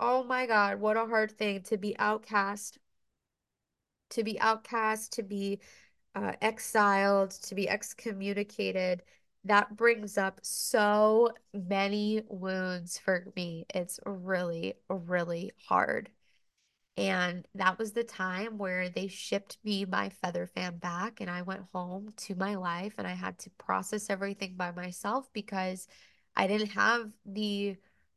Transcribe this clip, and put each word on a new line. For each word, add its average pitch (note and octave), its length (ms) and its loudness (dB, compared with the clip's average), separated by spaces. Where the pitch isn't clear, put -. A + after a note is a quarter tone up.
Oh B3 240 2
my B3+ 220 0
God, G3+ 340 4
what G#3+ 160 4
a A3+ 100 2
hard A3 240 2
thing G3+ 340 -2
to G#3+ 120 0
be G3+ 220 -4
outcast, G#3 800 0
to A3+ 140 -2
be G#3+ 160 -4
outcast, A3 720 0
to A3+ 100 -6
be, G3 380 -4
uh, G3 240 -2
exiled, G3+ 920 4
to - 240 -12
be F#3 140 -2
excommunicated. G3 1400 -2
That G3+ 320 4
brings G#3+ 420 2
up F#3+ 240 0
so G#3+ 920 6
many G3+ 720 0
wounds F#3 720 -4
for F#3 380 0
me. E3+ 360 -6
It's F3 320 -4
really, F3+ 680 -2
really F3 640 -2
hard. F#2 420 2
And F3+ 580 -2
that F#3+ 240 2
was G#3+ 140 -4
the A#3 100 0
time G3+ 560 -4
where F#3 300 -2
they F#3 180 -4
shipped - 560 -6
me G3+ 220 -2
my F#3+ 240 -2
feather F3+ 400 -4
fan F3+ 300 -6
back, F#3 420 -6
and F#3 100 -4
I F3+ 120 -6
went F#3+ 200 -8
home F#3 440 -8
to - 180 -8
my F#3+ 220 -2
life, F#3 420 -4
and F#3+ 80 -4
I F3+ 60 -4
had F#3 260 -6
to - 120 -16
process F#3+ 600 -4
everything G3 460 -4
by F3+ 160 -4
myself F3+ 600 -4
because F#3+ 540 -4
I G3 140 2
didn't G#3 240 0
have G#3+ 400 4
the G3+ 520 -4